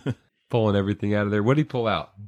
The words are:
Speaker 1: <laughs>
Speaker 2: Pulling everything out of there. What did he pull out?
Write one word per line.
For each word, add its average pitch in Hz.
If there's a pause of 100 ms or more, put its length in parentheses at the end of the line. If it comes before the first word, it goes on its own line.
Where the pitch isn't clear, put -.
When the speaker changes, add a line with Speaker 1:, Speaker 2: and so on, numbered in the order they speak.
(140)
Speaker 1:
<laughs> -
Speaker 2:
Pulling 110
everything 101
out 104
of 101
there. 104
What 120
did 151
he -
pull 120
out? 90 (160)